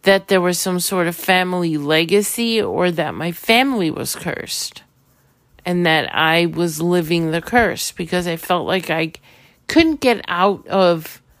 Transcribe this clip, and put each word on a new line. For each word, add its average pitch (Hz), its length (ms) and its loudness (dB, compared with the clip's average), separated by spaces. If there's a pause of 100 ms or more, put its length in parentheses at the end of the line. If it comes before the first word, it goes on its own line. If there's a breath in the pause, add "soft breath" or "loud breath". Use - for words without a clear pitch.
that 196 260 2
there 190 120 4
was 175 180 0
some 180 220 -2
sort 175 280 0
of 170 60 -4
family 180 640 0
legacy, 196 840 0
or 156 280 0
that 156 240 -4
my 160 180 -6
family 226 580 0
was - 240 -6
cursed, - 680 -8 (800)
and 180 220 0
that 160 300 2
I 160 320 2
was 160 340 -2
living 170 520 0
the 165 100 -2
curse 226 500 0
because 175 340 -4
I 170 100 -4
felt 165 300 -2
like 185 220 -2
I 160 240 -2 (540 soft breath)
couldn't 320 340 4
get 233 260 2
out 180 420 0
of 175 520 2 (200)